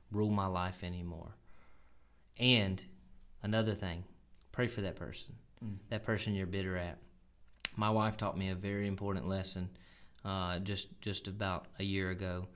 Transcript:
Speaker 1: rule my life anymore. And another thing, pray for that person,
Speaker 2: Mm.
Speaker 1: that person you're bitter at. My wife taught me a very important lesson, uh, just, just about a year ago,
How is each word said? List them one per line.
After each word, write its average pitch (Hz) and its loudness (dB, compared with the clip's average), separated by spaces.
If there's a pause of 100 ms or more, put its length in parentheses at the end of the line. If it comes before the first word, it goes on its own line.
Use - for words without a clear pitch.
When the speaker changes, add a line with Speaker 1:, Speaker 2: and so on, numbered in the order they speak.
(100)
Speaker 1:
rule 104 4
my 98 4
life 92 0
anymore. 87 -6 (1080)
And 110 8 (600)
another 107 4
thing, 90 -4 (460)
pray 123 2
for - -4
that 90 -2
person, - -10 (280)
Speaker 2:
Mm. 101 -4 (140)
Speaker 1:
that 107 -2
person 107 2
you're 95 0
bitter 92 0
at. 87 -4 (800)
My 107 4
wife 107 4
taught 98 0
me 95 2
a 92 0
very 101 -2
important 98 0
lesson, 95 -2 (560)
uh, 92 0
just, 98 -2 (160)
just 98 -2
about 95 -2 (120)
a 101 0
year 95 2
ago, 92 -2